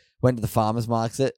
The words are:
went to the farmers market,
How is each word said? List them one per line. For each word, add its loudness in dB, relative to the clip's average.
went 2
to -8
the -2
farmers 0
market, 0